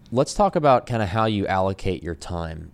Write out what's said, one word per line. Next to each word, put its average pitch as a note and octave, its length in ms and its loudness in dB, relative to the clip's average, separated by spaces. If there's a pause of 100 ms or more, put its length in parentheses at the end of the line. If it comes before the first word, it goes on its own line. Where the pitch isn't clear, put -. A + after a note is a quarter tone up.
(120)
Let's C3 240 0
talk G3+ 200 2
about C#3+ 300 4
kinda A2+ 220 -2
how A2 180 0
you G#2 220 0
allocate F#2+ 560 -2
your E2+ 100 -6
time, D#2+ 600 -8